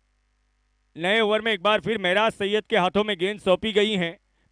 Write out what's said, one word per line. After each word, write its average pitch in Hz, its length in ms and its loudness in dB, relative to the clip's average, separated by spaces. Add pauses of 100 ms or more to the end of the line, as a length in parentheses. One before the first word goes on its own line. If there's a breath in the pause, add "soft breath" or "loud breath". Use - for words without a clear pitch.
(960)
नए 185 260 0
ओवर 214 200 2
में 220 100 -2
एक 196 120 -4
बार 208 180 2
फिर 208 160 -4
महराज 202 360 2
सैयद 208 320 -4
के 220 120 0
हाथों 185 260 2
में 208 160 -4
गेंद 196 200 -4
सौंपी 190 340 0
गई 208 220 2
है। 170 160 -2 (400)